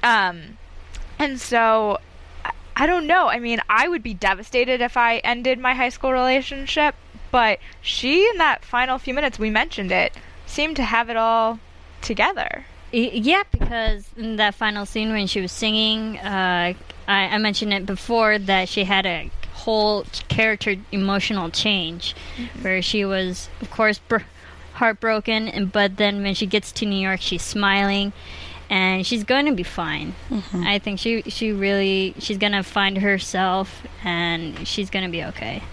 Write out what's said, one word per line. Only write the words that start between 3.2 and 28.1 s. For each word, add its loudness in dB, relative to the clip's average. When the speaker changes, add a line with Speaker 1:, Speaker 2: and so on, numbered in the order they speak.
Speaker 1:
I 0
mean, -2
I 4
would -2
be -6
devastated 2
if 0
I 4
ended 0
my 2
high 0
school -2
relationship, 2
but 4
she, 4
in -2
that 2
final 0
few -6
minutes, 0
we 0
mentioned 0
it, 2
seemed -2
to 0
have 0
it 0
all 2
together. -2
Speaker 2:
Y-, 2
yeah, 2
because 0
in -4
that 2
final -2
scene -2
when 0
she 0
was -4
singing, 0
uh, 0
I, 4
I 0
mentioned 0
it -2
before 2
that 0
she 0
had 2
a -4
whole 2
character 2
emotional 0
change, -2
Speaker 1:
Mm-hmm. -10
Speaker 2:
where 0
she 0
was, -2
of -10
course, 2
br-, 0
heartbroken, 0
and, -2
but 2
then 2
when 0
she 0
gets 0
to -4
New 0
York, 0
she's -4
smiling, 2